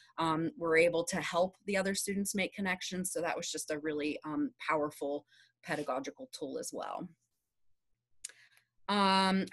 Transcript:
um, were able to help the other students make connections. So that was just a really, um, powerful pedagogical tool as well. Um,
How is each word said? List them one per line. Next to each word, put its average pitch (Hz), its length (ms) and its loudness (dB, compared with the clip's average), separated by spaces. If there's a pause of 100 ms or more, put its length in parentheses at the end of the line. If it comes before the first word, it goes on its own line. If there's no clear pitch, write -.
(180)
um, 160 400 2
were 165 180 4
able 165 280 6
to 170 180 -2
help 175 420 0
the 196 140 0
other 190 160 0
students 196 400 -2
make 190 180 -2
connections. 185 580 -4
So 165 120 -2
that 165 120 0
was 170 160 -6
just - 200 -6
a 151 80 -2
really, 147 480 -2
um, 147 240 -2 (180)
powerful 147 560 -2 (380)
pedagogical 139 640 -6 (100)
tool 135 200 -6
as - 120 -8
well. - 380 -8 (1800)
Um, 190 640 6